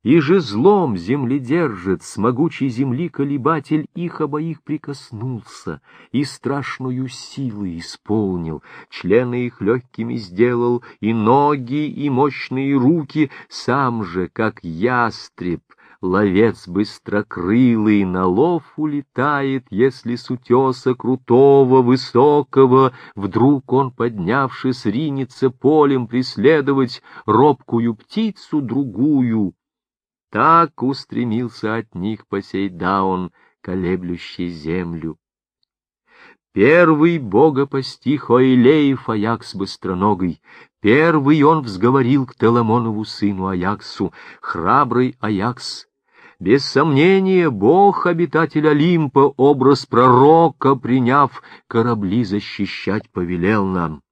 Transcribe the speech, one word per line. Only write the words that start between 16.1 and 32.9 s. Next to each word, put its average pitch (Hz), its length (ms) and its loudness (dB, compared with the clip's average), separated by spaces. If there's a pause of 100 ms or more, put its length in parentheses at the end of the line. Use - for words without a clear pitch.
быстрокрылый, 104 1400 0
на 92 200 -2
лов 151 380 0 (140)
улетает, 139 920 -4
если 120 460 -2
с - 140 -18
утёса 127 680 0
крутого, 131 840 4
высокого, 131 1120 4 (220)
вдруг 123 580 0
он, 131 180 0
поднявшись, 120 920 -4
ринется 135 640 -4
полем 135 580 2
преследовать 131 920 0 (240)
робкую 117 680 2
птицу 202 680 -6
другую. 117 920 -2 (760)
Так 156 520 2
устремился 117 960 -4
от - 180 -12
них 98 320 -8
Посейдаон, 95 1040 -4 (300)